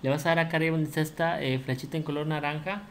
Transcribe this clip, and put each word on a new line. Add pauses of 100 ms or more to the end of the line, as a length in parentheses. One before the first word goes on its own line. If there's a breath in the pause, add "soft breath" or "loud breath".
Le
vas
a
dar
acá
arriba
donde
está
esta,
eh,
flechita
en
color
naranja